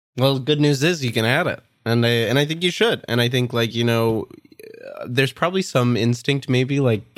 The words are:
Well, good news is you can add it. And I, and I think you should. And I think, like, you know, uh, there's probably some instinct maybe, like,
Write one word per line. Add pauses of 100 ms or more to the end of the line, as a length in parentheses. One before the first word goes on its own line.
(160)
Well,
good
news
is
you
can
add
it. (220)
And
I,
and
I
think
you
should.
And
I
think,
like,
you
know, (720)
uh,
there's
probably
some
instinct
maybe,
like, (140)